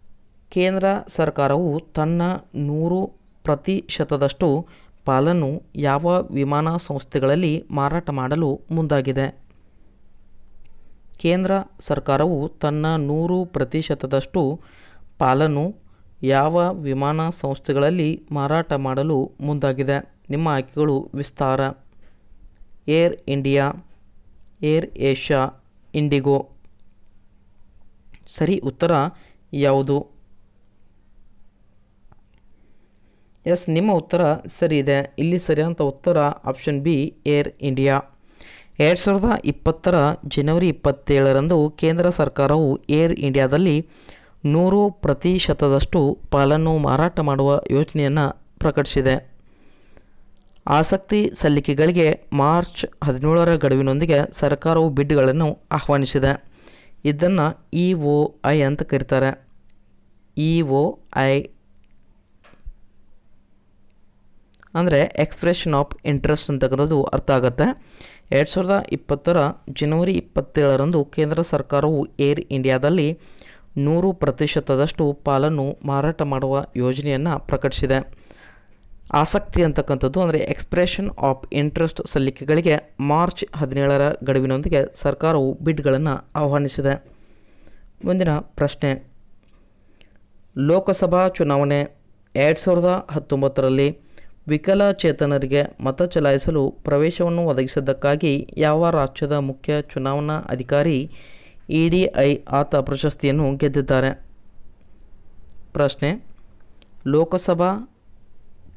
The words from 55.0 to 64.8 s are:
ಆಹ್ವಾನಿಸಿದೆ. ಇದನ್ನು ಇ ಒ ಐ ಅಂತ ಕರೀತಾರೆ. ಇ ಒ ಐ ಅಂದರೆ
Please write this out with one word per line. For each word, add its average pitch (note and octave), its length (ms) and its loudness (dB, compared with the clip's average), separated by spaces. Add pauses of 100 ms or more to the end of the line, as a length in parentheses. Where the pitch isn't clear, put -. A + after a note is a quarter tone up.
ಆಹ್ವಾನಿಸಿದೆ. C#3 540 0 (800)
ಇದನ್ನು E3+ 340 2 (380)
ಇ F3+ 40 2 (260)
ಒ D3 40 2 (360)
ಐ D#3 40 2 (120)
ಅಂತ D3 120 -2 (100)
ಕರೀತಾರೆ. C3+ 400 0 (1200)
ಇ - 20 2 (300)
ಒ - 20 2 (480)
ಐ C#3 40 2 (3500)
ಅಂದರೆ E3 200 4 (240)